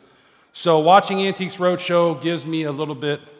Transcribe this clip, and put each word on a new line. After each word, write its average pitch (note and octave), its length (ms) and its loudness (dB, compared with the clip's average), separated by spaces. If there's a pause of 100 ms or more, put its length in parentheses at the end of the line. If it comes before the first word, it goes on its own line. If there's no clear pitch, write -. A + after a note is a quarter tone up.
(540)
So E3 240 2
watching F#3+ 480 4
Antiques F#3 320 -6
Roadshow F3 600 0
gives D#3 260 -4
me D#3+ 160 -4
a D3 100 -4
little D3 220 -6
bit C#3+ 260 -4 (200)